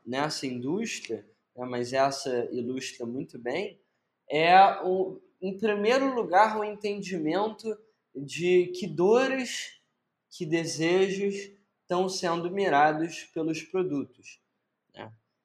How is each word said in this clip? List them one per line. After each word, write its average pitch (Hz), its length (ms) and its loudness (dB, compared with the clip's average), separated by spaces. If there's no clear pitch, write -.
nessa 139 420 -4
indústria, 127 800 -6
né, 123 100 -10
mas 123 260 -4
essa 135 600 0
ilustra 127 540 -6
muito 131 320 -10
bem, 139 420 -6
é, 165 280 6
o, 185 380 -2
em 190 160 -6
primeiro 226 580 0
lugar, 214 420 4
o 214 60 -4
entendimento 202 1120 -4
de 175 520 2
que 185 200 -8
dores, 240 960 0
que - 160 -10
desejos 175 920 0
estão 185 260 0
sendo 175 420 -2
mirados 160 720 2
pelos 160 280 -2
produtos, - 800 -6
né? 107 160 -14